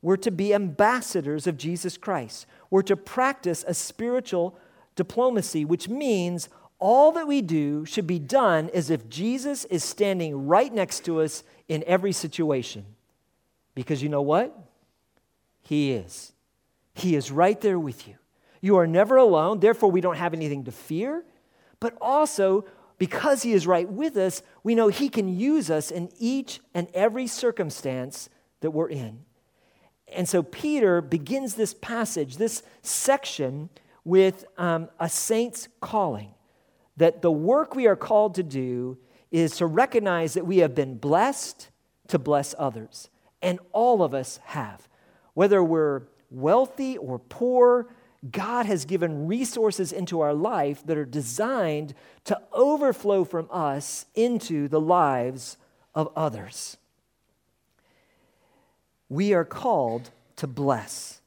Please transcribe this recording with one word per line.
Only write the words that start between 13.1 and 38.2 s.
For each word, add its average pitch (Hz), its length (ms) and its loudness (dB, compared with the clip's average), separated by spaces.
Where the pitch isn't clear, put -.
Because 131 280 -6
you 147 80 -4
know 143 120 0
what? 175 340 0
He 147 320 0
is. 92 400 -8
He 175 220 0
is 135 140 -4
right 185 300 2
there 190 180 0
with 143 280 -8
you. 101 100 -20
You 196 160 4
are 170 100 6
never 208 300 4
alone, 196 440 6
therefore 214 300 6
we 180 100 2
don't 170 160 -2
have 170 180 2
anything 143 300 -4
to 135 80 -12
fear. 269 520 -6
But 233 220 -4
also, 214 640 2
because 269 440 0
he 233 100 0
is 175 140 4
right 180 200 4
with 254 300 -4
us, 190 260 -2
we 233 120 0
know 226 140 6
he 277 220 0
can 202 180 -2
use 208 420 0
us 156 200 -2
in 175 180 -6
each 262 420 -4
and 175 220 -4
every 226 320 0
circumstance 147 1040 -4
that 160 100 -2
we're 156 180 -2
in. 123 360 -10
And 180 180 -4
so 175 160 0
Peter 220 600 0
begins 180 540 -4
this 220 180 -4
passage, 185 640 -6
this 220 240 -2
section, 156 880 -4
with, 190 420 4
um, 165 320 -2
a 165 120 -4
saint's 233 580 -2
calling, 127 500 -4
that 165 240 4
the 175 100 4
work 233 460 2
we 254 100 2
are 196 100 6
called 208 400 2